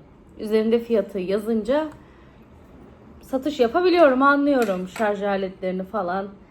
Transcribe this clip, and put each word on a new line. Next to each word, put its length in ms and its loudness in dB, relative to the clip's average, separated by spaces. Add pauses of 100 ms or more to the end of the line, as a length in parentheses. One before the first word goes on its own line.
(380)
Üzerinde 400 0
fiyatı 400 -2
yazınca 680 -2 (1300)
satış 400 -4
yapabiliyorum, 640 4
anlıyorum 640 2
şarj 340 -4
aletlerini 600 -4
falan. 420 -4 (240)